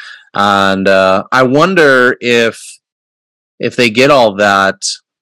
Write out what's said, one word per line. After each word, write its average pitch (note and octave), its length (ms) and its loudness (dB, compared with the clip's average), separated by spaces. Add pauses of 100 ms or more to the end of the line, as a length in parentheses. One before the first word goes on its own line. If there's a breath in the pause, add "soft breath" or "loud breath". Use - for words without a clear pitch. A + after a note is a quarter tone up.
(340 loud breath)
And, G2 540 0
uh, F#2+ 440 2
I C3 120 2
wonder C3+ 800 2
if, A#2 380 -2 (1000)
if - 160 -8
they A#2+ 140 0
get B2+ 220 0
all A#2 240 2
that, G2 400 0 (460)